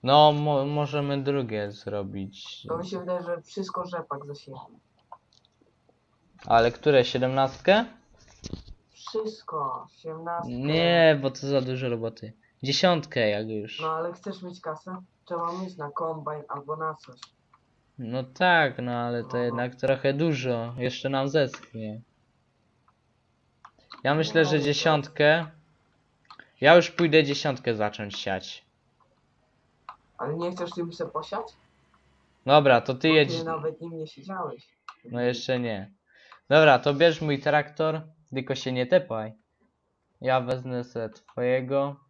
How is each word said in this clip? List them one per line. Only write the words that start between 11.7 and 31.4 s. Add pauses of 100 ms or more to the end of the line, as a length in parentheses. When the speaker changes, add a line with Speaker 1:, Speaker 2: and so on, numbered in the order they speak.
Speaker 1:
roboty. (300)
Dziesiątkę
jak
już.
Speaker 2:
No
ale
chcesz
mieć
kasę? (240)
Trzeba (100)
mieć
na
kombajn
albo
na
coś. (800)
Speaker 1:
No
tak,
no
ale
to
Speaker 2:
No.
Speaker 1:
jednak
trochę
dużo.
Jeszcze
nam
zeschnie. (2000)
Ja
Speaker 2:
Nie
Speaker 1:
myślę,
że
Speaker 2:
wiem,
co.
Speaker 1:
dziesiątkę... (1160)
Ja
już
pójdę
dziesiątkę
zacząć
siać. (1500)
Speaker 2:
Ale
nie
chcesz
tym
se
posiać? (1000)